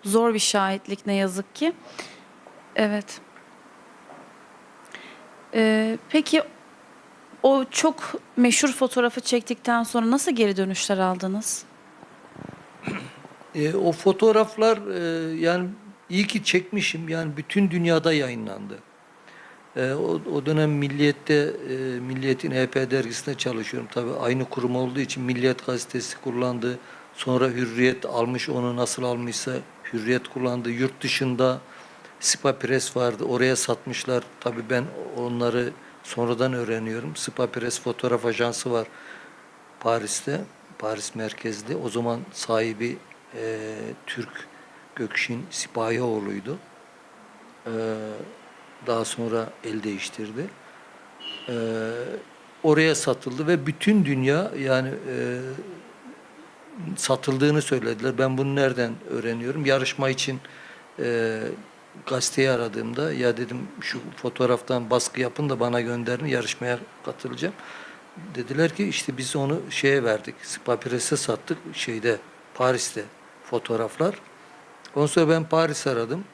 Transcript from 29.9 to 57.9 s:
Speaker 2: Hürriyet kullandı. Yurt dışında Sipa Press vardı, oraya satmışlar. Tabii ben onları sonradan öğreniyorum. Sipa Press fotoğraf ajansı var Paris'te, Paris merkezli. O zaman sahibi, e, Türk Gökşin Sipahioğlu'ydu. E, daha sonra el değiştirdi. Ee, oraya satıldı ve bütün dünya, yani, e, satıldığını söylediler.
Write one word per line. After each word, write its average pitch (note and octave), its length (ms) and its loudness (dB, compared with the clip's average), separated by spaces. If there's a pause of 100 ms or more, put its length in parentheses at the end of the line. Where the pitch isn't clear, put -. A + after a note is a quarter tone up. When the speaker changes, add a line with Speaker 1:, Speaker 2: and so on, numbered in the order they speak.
Speaker 2:
Hürriyet A#2+ 340 0
kullandı. B2 440 -2
Yurt C3 300 -2
dışında B2+ 580 2 (600)
Sipa - 360 2
Press C3 420 0
vardı, A#2 260 0
oraya B2+ 320 4
satmışlar. B2 680 -2 (160)
Tabii A#2 300 -4
ben B2 140 2 (340)
onları A#2+ 540 0 (320)
sonradan A#2+ 500 0
öğreniyorum. A2+ 600 -4
Sipa - 320 -2
Press A#2+ 340 -4
fotoğraf A#2+ 440 0
ajansı A#2+ 460 0
var A#2 160 0 (920)
Paris'te, A#2 600 0 (380)
Paris G#2+ 360 -6
merkezli. A2 600 -6
O C3 140 -4
zaman A#2 300 0 (120)
sahibi, A2+ 640 -2 (380)
e, A2 400 -6 (300)
Türk - 420 -10 (480)
Gökşin A#2+ 540 -4
Sipahioğlu'ydu. A2+ 1080 -2 (1080)
E, A#2 60 -8 (1160)
daha A2+ 180 2
sonra A2+ 440 -2 (140)
el G#2+ 200 -6
değiştirdi. G#2+ 640 -6 (1040)
Ee, A2+ 400 -2 (760)
oraya D#3 320 8
satıldı C3+ 520 -2
ve D#3+ 200 2
bütün G3 380 4
dünya, C#3 540 2
yani, C3 300 2
e, B2 500 -4 (1600)
satıldığını C#3 640 2
söylediler. A#2 560 -2